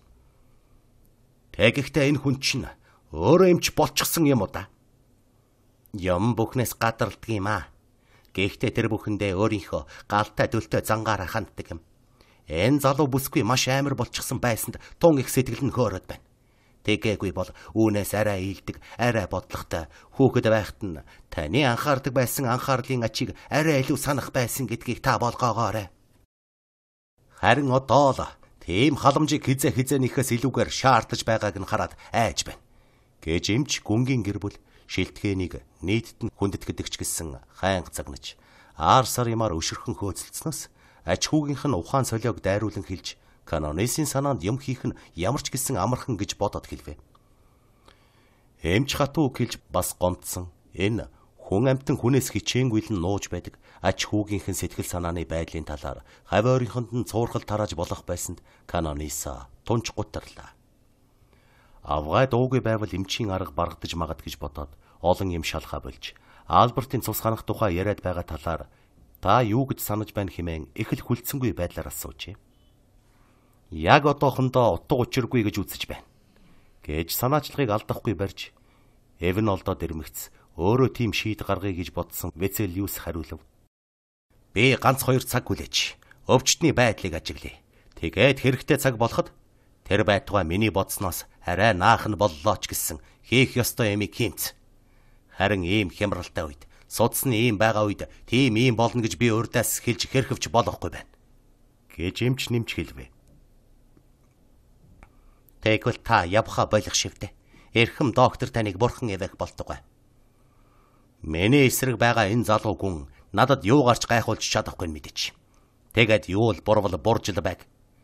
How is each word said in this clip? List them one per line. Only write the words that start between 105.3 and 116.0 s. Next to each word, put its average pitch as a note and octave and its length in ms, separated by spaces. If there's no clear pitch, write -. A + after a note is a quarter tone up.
Тэгвэл A2 420
та G#2+ 180
явха G2+ 440
болох - 280
шивдэ. - 400
Эрхэм A#2 380
доктор - 380
таныг G#2 280
бурхан A#2+ 320
эвэх F#2 240
болтугай. - 480
"Миний G2+ 460
эсрэг B2+ 300
байгаа A#2 320
энэ A2+ 160
залуу G#2+ 320
гүн F#2+ 180
надад B2 320
юу C3 200
гарч A#2+ 220
гайхуулж A2+ 360
чадахгүй - 460
нь D#2 60
мэдээч. - 400
Тэгээд A2 360